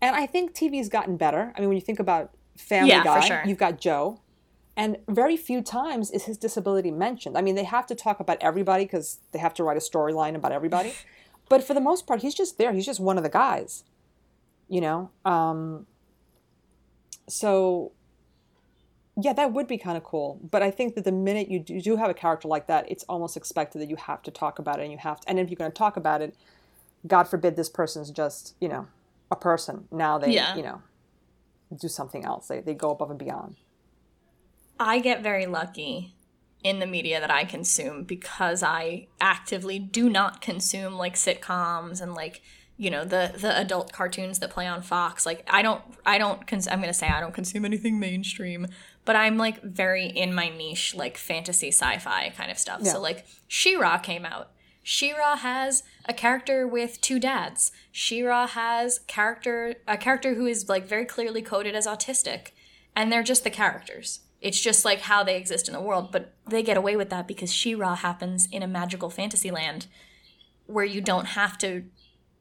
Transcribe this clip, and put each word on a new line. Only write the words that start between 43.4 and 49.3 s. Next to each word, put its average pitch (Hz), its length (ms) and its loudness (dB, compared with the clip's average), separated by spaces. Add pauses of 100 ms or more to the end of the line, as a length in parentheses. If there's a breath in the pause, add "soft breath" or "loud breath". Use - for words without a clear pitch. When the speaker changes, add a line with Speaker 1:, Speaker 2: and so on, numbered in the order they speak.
Speaker 2:
adult 190 340 -2
cartoons 185 480 -4
that 185 100 -6
play 180 160 -6
on 175 160 -6
Fox. 175 420 -2
Like, 165 260 -6
I 202 120 6
don't, 220 200 2 (220)
I 202 140 6
don't 196 280 0
cons-, 190 220 -4
I'm 185 120 0
gonna 175 120 -4
say 156 160 0
I 151 120 2
don't 165 120 -6
consume 196 320 -4
anything 214 340 0
mainstream, 180 680 -4 (380 loud breath)
but 220 120 4
I'm, 220 220 4